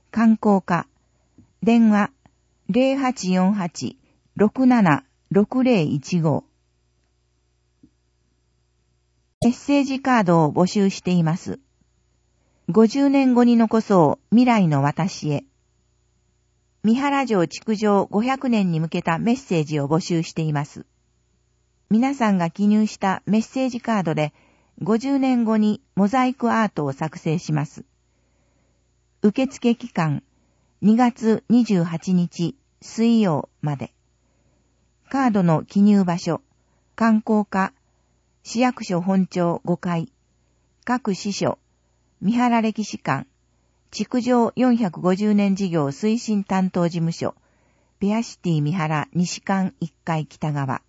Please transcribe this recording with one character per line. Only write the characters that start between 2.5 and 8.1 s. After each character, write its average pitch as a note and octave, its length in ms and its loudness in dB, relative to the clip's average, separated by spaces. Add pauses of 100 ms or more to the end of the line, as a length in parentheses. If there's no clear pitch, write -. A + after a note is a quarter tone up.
零 C4 280 0
八 B3+ 340 -4
四 F#3 220 2
八 F3 440 -6 (380)
六 A#3+ 320 2
七 G3+ 380 4 (260)
六 G#3+ 320 0
零 A3 280 2
一 D3 300 -4
五。 D3+ 240 -2 (3000)